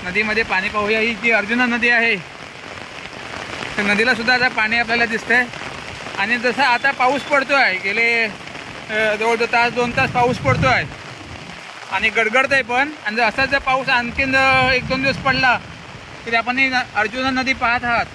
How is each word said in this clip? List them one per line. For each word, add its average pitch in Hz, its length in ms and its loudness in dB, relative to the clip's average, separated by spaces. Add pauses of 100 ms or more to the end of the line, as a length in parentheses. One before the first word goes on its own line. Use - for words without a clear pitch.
नदीमध्ये 214 400 0
पाणी 202 260 0
पाहूया. 208 300 0
ही 226 140 0
जी 233 180 0
अर्जुना 226 340 2
नदी 240 240 2
आहे, 233 260 4 (1600)
तर 208 40 -2
नदीला 208 340 2
सुद्धा 226 180 0
आता 247 140 2
पाणी 233 300 0
आपल्याला 233 280 2
दिसतंय. 226 380 2 (760)
आणि 214 200 0
जसा 240 300 0
आता 240 240 2
पाऊस 254 300 2
पडतो 285 320 0
आहे, 220 300 4
गेले, 233 400 0
अ, - 920 -4
जवळजवळ 233 380 2
तास, 240 200 4
दोन 240 240 -2
तास 262 120 2
पाऊस 247 280 2
पडतो 262 300 2
आहे 202 180 4 (1040)
आणि 202 180 0
गडगडतंय 254 520 2
पण. 247 280 0 (160)
आणि 214 100 -4
जर 233 80 2
असाच 262 260 2
जर 277 80 2
पाऊस 262 320 0
आणखीन, 262 460 0
अ, 262 360 4
एक 254 160 0
दोन 262 160 -2
दिवस 269 120 2
पडला, 262 440 2 (640)
तरी 233 100 -2
आपण 233 240 0
ही 269 100 4
न-, 254 260 -2
अर्जुना 220 340 0
नदी 262 240 0
पाहत 247 300 0
आहात. 233 320 0